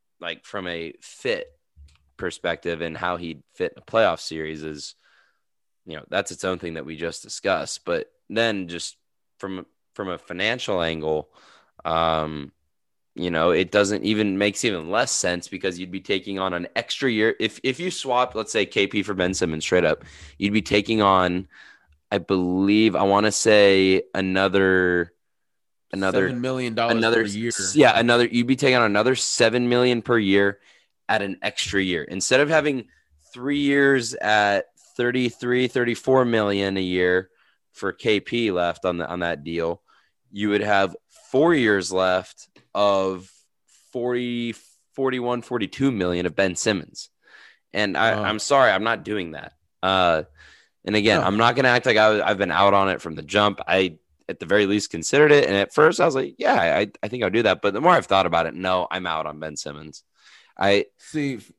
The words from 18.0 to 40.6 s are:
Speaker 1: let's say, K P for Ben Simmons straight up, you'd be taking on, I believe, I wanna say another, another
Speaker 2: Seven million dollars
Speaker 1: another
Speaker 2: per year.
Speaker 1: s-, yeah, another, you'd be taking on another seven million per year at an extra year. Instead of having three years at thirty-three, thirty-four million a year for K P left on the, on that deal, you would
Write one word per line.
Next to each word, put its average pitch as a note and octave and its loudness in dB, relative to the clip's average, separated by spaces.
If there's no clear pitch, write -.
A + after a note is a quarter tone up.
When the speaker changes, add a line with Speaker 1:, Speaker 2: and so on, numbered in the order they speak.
Speaker 1:
let's A2 -8
say, G#2 0
K G2+ 0
P G2+ -2
for G2+ -6
Ben F#2 0
Simmons D#2+ -4
straight F2+ 2
up, D2+ -2
you'd G2+ -2
be G#2 0
taking G#2+ 0
on, F#2 2
I G#2+ 0
believe, F#2+ 2
I E2 2
wanna G2+ 4
say G2 4
another, F#2+ 2
another F#2+ 0
Speaker 2:
Seven B2 -6
million B2+ -4
dollars A#2 0
Speaker 1:
another A2+ 2
Speaker 2:
per G#2 -4
year. A2 -6
Speaker 1:
s-, F#2+ -6
yeah, B2+ 6
another, A#2+ 4
you'd A#2+ 0
be B2+ 0
taking C3 2
on A#2+ 4
another A2 2
seven A#2+ 0
million B2 2
per A#2+ 0
year G2+ 2
at G#2+ 0
an G2 -6
extra - -4
year. F2 -2
Instead B2+ 0
of D3 2
having C#3+ 0
three C#3 -6
years C#3 2
at G#2 2
thirty-three, B2 0
thirty-four B2 2
million G2+ 0
a - -2
year F2+ 0
for F#2+ -8
K G#2+ 0
P A#2 -4
left F2 -2
on F2 -2
the, E2+ -6
on F2+ -8
that E2 -4
deal, E2 -6
you G2+ -4
would G2+ 2